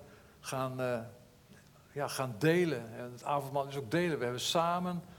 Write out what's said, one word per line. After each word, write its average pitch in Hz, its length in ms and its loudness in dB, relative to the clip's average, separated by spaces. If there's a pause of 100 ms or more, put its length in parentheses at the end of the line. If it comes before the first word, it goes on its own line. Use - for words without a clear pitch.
(400)
gaan, 131 420 -4
eh, 123 180 2 (920)
ja, 143 160 -2
gaan 127 300 -4
delen. 147 600 4
En 123 140 -8
het 120 120 -14
avondmaal 139 440 0
is 139 100 -6
ook 117 140 -6
delen. 170 260 2
We 120 60 -2
hebben 123 180 0
samen 175 600 2 (160)